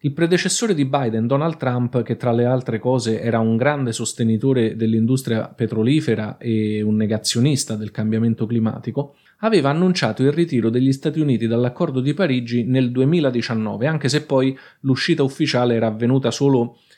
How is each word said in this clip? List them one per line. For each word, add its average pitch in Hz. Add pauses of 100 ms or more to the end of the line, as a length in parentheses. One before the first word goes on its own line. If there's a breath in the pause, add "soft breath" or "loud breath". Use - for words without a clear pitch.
Il 139
predecessore 180
di 143
Biden, 120
Donald 147
Trump, 123
che 117
tra 123
le 117
altre 123
cose 113
era 113
un 113
grande 135
sostenitore 113
dell'industria 113
petrolifera 110
e 107
un 107
negazionista 113
del 107
cambiamento 110
climatico, 117 (220 soft breath)
aveva 190
annunciato 160
il 139
ritiro 147
degli 131
Stati 151
Uniti 120
dall'accordo 123
di 143
Parigi 123
nel 127
duemiladiciannove, 123
anche 156
se 151
poi 131 (260 loud breath)
l'uscita 139
ufficiale 123
era 113
avvenuta 120
solo 135 (180 soft breath)